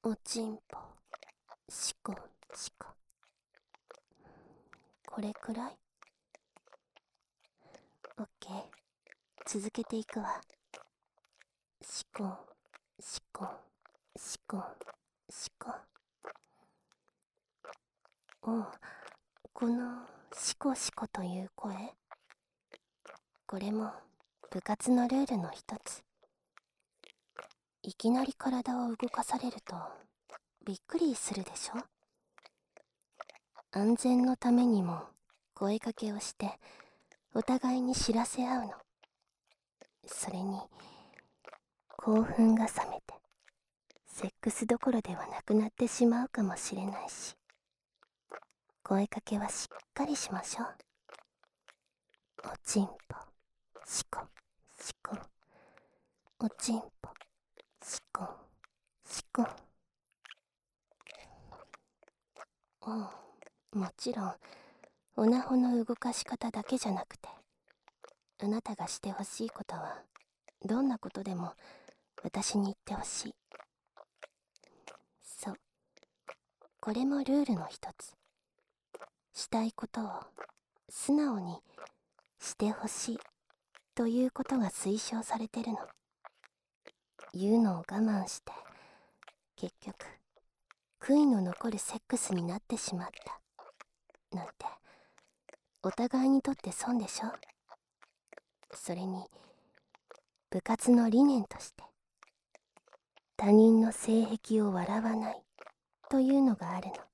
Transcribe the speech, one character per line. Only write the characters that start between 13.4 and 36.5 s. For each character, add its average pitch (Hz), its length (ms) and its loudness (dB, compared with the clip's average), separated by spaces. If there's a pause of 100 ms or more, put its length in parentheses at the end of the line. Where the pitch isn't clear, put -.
し - 280 -10
こ、 190 160 -6 (680)
し - 280 -12
こ。 - 160 -12 (2750)
お 226 180 -2
う、 208 80 -6 (840)
こ 240 140 -2
の 247 380 -2 (280)
シ - 240 -4
コ 269 180 0
シ - 160 -4
コ - 160 -8
と 196 160 -6
い 185 220 -4
う 196 100 -14
声。 202 400 -8 (1500)
こ 196 140 -8
れ 202 120 -2
も 214 220 -2 (580)
部 185 100 -6
活 214 300 0
の 247 160 6
ル 262 100 2
ー 277 80 4
ル 247 120 -2
の 170 140 -2
一 - 320 -12
つ。 - 200 -12 (1800)
い 196 120 -12
き - 180 0
な 254 120 2
り 269 100 -4
体 254 440 -2
を 240 160 -2
動 240 160 -4
か - 140 -4
さ - 140 -2
れ 247 120 -4
る - 120 -12
と - 140 -10 (880)
び 196 100 -6
っ - 100 -20
く - 140 -2
り 302 160 4
す - 180 -6
る 190 100 -4
で - 120 -12
し - 160 -8
ょ？ - 40 -8 (2000)
安 208 240 4
全 247 300 6
の 254 120 2
た 240 140 2
め 247 140 8
に 220 160 6
も 170 260 -2 (460)
声 208 260 0
か 226 140 -4
け 208 200 -4
を 208 60 -6
し - 160 -8
て、 - 240 -4 (760)